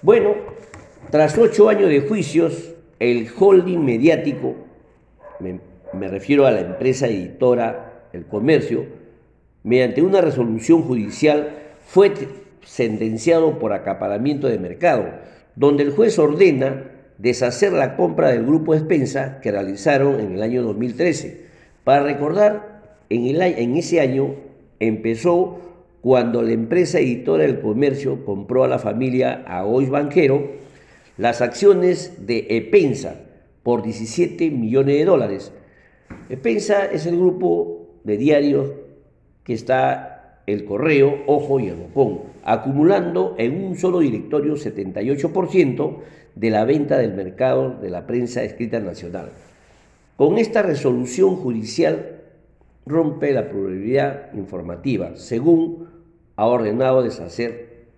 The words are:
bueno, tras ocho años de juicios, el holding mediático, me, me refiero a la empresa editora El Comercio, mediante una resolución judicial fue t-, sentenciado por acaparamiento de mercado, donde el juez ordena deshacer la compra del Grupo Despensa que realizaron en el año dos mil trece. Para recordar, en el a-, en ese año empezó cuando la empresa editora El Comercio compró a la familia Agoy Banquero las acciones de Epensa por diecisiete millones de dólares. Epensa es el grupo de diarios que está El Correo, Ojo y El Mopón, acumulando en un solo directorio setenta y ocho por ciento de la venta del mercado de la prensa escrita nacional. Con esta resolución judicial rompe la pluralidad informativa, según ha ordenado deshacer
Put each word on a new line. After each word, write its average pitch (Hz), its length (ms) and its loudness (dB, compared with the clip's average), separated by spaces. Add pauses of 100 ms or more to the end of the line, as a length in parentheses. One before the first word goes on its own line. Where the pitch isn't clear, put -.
bueno, 208 320 6 (760)
tras 151 280 4
ocho 214 320 6
años 202 200 4
de 143 120 4
juicios, 165 720 -2 (240)
el 120 300 0 (100)
holding 185 460 4
mediático, 135 720 0 (840)
me, 92 180 -10 (320)
me 95 160 -8
refiero 135 380 2
a 131 60 6
la 104 100 0
empresa 127 480 -2
editora 113 1040 -2
El 85 120 -14
Comercio, 123 600 0 (760)
mediante 123 380 2
una 190 200 4
resolución 131 640 2
judicial 127 680 0 (360)
fue 196 260 4
t-, 135 160 -8 (380)
sentenciado 120 920 0
por 110 140 -2
acaparamiento 104 720 -4
de 113 120 -2
mercado, 92 480 0 (500)
donde 143 260 4
el 139 80 0
juez 220 280 2
ordena 147 680 2 (320)
deshacer 123 560 0
la 143 240 0
compra 160 320 2
del 117 160 0
Grupo 156 280 2
Despensa 143 680 -2
que 110 100 -4
realizaron 120 720 0
en 101 100 -4
el 92 100 -6
año 120 220 -2
dos 107 140 -4
mil 120 180 -4
trece. - 520 -4 (360)
Para 143 200 4
recordar, 170 960 -2 (100)
en 120 160 0
el 143 160 0
a-, 185 60 2
en 120 280 -2
ese 170 240 0
año 139 360 0 (440)
empezó 113 800 0 (400)
cuando 120 420 2
la 113 120 0
empresa 160 460 0
editora 139 440 0
El 135 160 0
Comercio 135 640 -2
compró 101 400 -2
a 131 60 2
la 127 100 -2
familia 127 680 -2
Agoy 107 400 -2
Banquero 139 760 0 (540)
las 120 240 0
acciones 180 880 2
de 117 220 -2
Epensa 117 720 0 (420)
por 120 200 0
diecisiete 113 680 -2
millones 135 460 2
de 156 80 2
dólares. 117 480 0 (760)
Epensa 202 600 0
es 151 180 -4
el 170 100 -2
grupo 175 720 0 (160)
de 104 140 -2
diarios 143 560 2 (720)
que 127 80 -6
está - 920 -4
El 101 200 -4
Correo, 139 600 2
Ojo 139 360 0
y 101 80 -4
El 87 80 -10
Mopón, 90 420 -2 (240)
acumulando 139 920 0
en 135 260 -2
un 185 140 -8
solo 180 220 0
directorio 143 580 -2
setenta 98 440 -8
y 117 80 -4
ocho 156 220 -2
por 180 180 -2
ciento 143 520 0 (340)
de 110 140 -2
la 107 160 2
venta 143 320 0
del 113 160 0
mercado 127 680 -2
de 95 80 -8
la 87 160 -10
prensa 120 380 -4
escrita 113 380 -6
nacional. 87 480 -12 (880)
Con 156 200 4
esta 220 260 2
resolución 143 720 0
judicial 139 760 -4 (720)
rompe 147 460 -2
la 123 180 -2
pluralidad 101 840 -4
informativa, 92 840 -6
según 165 720 0 (480)
ha 104 100 0
ordenado 120 560 2
deshacer - 840 -8 (120)